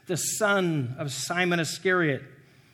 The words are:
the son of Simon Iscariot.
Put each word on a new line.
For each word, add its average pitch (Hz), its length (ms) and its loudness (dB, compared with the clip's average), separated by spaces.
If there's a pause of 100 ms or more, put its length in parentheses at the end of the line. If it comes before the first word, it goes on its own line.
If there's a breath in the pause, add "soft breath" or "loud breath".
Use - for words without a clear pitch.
the 175 100 -2
son 170 840 0
of 147 140 -6
Simon 175 480 0
Iscariot. 165 600 0 (520 soft breath)